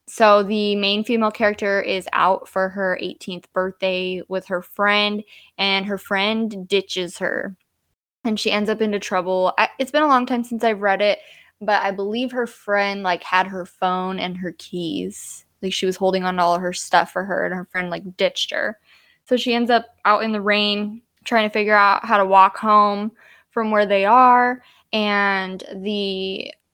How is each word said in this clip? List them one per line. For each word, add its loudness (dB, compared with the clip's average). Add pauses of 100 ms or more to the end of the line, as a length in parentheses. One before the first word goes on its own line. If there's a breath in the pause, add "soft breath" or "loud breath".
So 6
the 0
main 0
female 0
character 0
is -4
out 2
for -2
her -2
eighteenth -12
birthday -4
with -6
her -6
friend, 0 (360 soft breath)
and 0
her -4
friend -4
ditches -4
her, -4 (680)
and -2
she -2
ends 0
up -2
into 0
trouble. 0
I, 4 (100)
it's -4
been 2
a 2
long 4
time -2
since -6
I've 2
read 2
it, 2 (400 loud breath)
but 0
I -2
believe -4
her -4
friend, -2
like, -2
had 0
her -10
phone -4
and -6
her -8
keys. -8 (180)
Like, -4
she -2
was -2
holding 0
on -2
to 2
all 2
her -4
stuff 0
for -4
her, -2
and -4
her -8
friend, -6
like, -10
ditched -2
her. -6 (500 soft breath)
So 2
she 0
ends 0
up 2 (180)
out 2
in -2
the -2
rain 0 (240)
trying 0
to -8
figure 2
out 4
how 2
to 4
walk 6
home 4 (380 soft breath)
from -2
where 4
they 2
are, 6 (300 soft breath)
and 0 (140)
the, -6 (220)